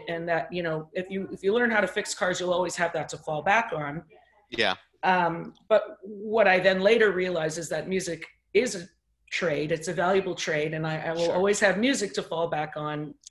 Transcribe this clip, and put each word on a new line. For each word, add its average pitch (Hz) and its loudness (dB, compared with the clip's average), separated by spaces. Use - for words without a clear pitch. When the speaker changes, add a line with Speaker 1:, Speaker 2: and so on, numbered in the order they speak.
Speaker 1:
and 170 -6
that, 165 -2
you 175 -4
know, 160 -4
if 185 -6
you, 196 -6
if 196 -12
you 196 2
learn 240 2
how 214 2
to 190 4
fix - -4
cars, 185 0
you'll 180 0
always 175 -2
have 175 0
that 151 -4
to 151 -10
fall 151 -6
back 208 2
on." 151 -6
Speaker 2:
Yeah. 101 2
Speaker 1:
Um, 170 2
but 214 8
what 214 2
I 185 6
then 190 4
later 214 6
realized 175 -2
is 165 -8
that 156 -4
music 175 -4
is 214 2
a 180 -12
trade, 151 -2
it's 160 -4
a 175 -4
valuable 185 2
trade, 156 -2
and 160 -4
I, 156 -2
I 165 -4
will 170 0
Speaker 2:
Sure. 160 2
Speaker 1:
always 202 2
have 190 4
music 220 2
to 202 -4
fall 165 -2
back 156 -4
on, 151 -6